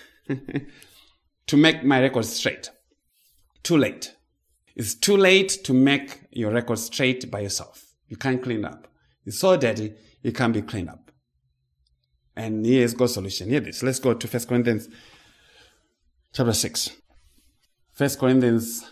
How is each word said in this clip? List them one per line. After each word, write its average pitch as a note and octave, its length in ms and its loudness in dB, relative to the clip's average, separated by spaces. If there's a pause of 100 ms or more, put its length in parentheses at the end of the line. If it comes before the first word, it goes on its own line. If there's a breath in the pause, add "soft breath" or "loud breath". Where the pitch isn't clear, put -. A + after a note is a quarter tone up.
(280 soft breath)
<laughs> - 1200 -12
to C#3+ 100 4
make D#3+ 260 4
my C3 180 4
record C3 240 2
straight." - 440 -6 (920)
Too D#3+ 140 2
late. - 380 -2 (600)
It's G#2 200 -8
too G3+ 220 2
late F#3+ 480 4
to C3+ 80 0
make C#3 480 2 (100)
your G#2+ 200 -4
record A#2 280 -2
straight B2+ 500 -2
by G#2 120 -6
yourself. - 520 -10 (140)
You - 100 -16
can't B2+ 240 -2
clean A2 240 -4
up. - 220 -16 (380)
It's F#2+ 140 -10
so F#3 180 4
dirty, A2 360 -2 (300 soft breath)
it A#2+ 120 -4
can't A#2+ 180 0
be G#2+ 80 -2
cleaned F2 280 -8
up. - 220 -20 (1200)
And A2 300 -4
here's A#2+ 280 4
God's A#2+ 200 0
solution. F#2+ 360 -8
Hear C#3 100 0
this. - 240 -10
Let's B2+ 160 -2
go B2 140 2
to A#2 140 -6
First A#2+ 200 -6
Corinthians A#2+ 400 0 (1400 soft breath)
chapter A#2 220 0
six. - 360 -4 (1040)
First C#3 260 -4
Corinthians B2 760 2